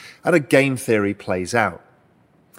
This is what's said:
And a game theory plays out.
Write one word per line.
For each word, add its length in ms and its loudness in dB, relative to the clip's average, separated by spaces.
And 120 2
a 40 2
game 360 2
theory 380 -2
plays 400 -6
out. 280 -2